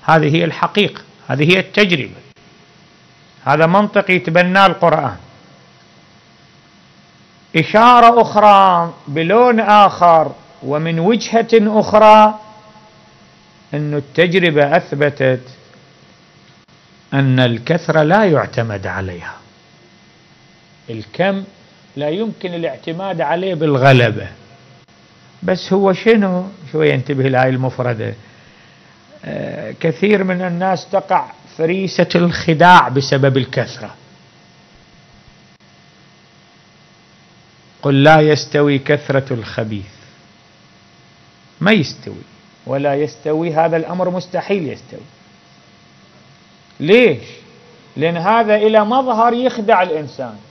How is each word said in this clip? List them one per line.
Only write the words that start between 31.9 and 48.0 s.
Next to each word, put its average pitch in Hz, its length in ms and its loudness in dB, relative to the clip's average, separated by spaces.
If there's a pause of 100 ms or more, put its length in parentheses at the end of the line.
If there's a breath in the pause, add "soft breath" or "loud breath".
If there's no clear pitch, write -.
الخداع 170 760 4
بسبب 135 480 0
الكثرة. 120 580 -6 (4000)
"قل 139 200 2
لا 156 180 8
يستوي 147 580 0
كثرة 135 540 -4
الخبيث"، 110 600 -10 (1700)
ما 185 120 0
يستوي، 110 520 -6 (420)
ولا 139 280 -4
يستوي، 151 600 -6
هذا 165 220 0
الأمر 180 340 -6
مستحيل 180 580 -6
يستوي. - 320 -16 (1800)
ليش؟ 180 440 2 (720)
لأن 165 200 -4